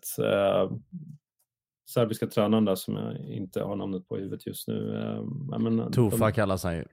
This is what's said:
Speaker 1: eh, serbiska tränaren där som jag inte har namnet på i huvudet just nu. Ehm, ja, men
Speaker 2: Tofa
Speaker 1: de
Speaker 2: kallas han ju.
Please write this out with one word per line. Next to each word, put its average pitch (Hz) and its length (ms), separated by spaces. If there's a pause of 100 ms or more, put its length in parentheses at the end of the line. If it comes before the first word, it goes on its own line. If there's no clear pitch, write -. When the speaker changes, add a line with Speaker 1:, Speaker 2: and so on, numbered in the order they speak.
(200)
Speaker 1:
eh, 101 520 (1160)
serbiska 113 380
tränaren 107 380
där 95 100
som 104 200
jag 110 220
inte - 460
har 101 120
namnet 98 320
på 110 100
i 98 40
huvudet 101 260
just - 200
nu. 55 300
Ehm, 55 540
ja, - 60
men 113 340
Speaker 2:
Tofa 113 360
Speaker 1:
de 107 40
Speaker 2:
kallas 95 320
han 87 120
ju. 78 180